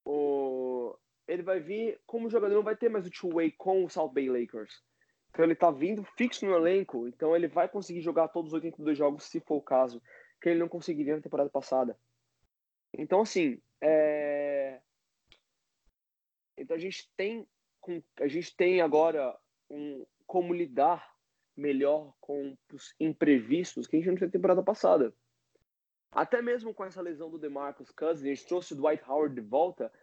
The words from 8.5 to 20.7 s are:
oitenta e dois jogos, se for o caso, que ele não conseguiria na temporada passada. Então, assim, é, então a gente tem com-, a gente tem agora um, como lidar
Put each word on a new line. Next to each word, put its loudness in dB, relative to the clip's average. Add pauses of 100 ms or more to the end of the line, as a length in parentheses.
oitenta -6
e -8
dois 2
jogos, 0
se -8
for -2
o -2
caso, 0 (400)
que 0
ele 2
não -2
conseguiria -4
na -6
temporada -2
passada. -2 (960)
Então, 2
assim, 0 (220)
é, 2 (1900)
então -4
a -4
gente -10
tem -6 (320)
com-, -10 (160)
a 0
gente -4
tem 4
agora 2 (320)
um, -10 (240)
como 0
lidar 0 (400)